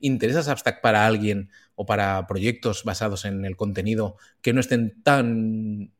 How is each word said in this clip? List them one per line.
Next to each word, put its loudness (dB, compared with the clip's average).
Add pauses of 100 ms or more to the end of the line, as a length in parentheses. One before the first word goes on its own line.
¿interesa 0
Substack -2
para 4
alguien 2 (240)
o -6
para 0
proyectos -2
basados -4
en -4
el -8
contenido -2 (240)
que 2
no 4
estén -2
tan 0